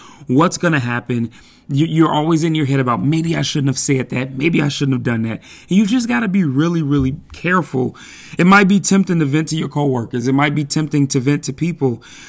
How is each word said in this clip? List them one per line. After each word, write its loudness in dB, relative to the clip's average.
what's 2
gonna 0
happen. -4
You, 0
you're 2
always 0
in 0
your 0
head 0
about, 0
"Maybe 0
I -2
shouldn't -2
have -2
said -2
that. -6
Maybe 0
I 0
shouldn't -2
have -4
done -2
that." -6
And 4
you 6
just 0
gotta -2
be 2
really, 0
really 0
careful. -2
It 4
might 6
be 4
tempting 2
to 2
vent 0
to -4
your -4
coworkers. -2
It 2
might 2
be -2
tempting -2
to -2
vent 0
to -8
people. -4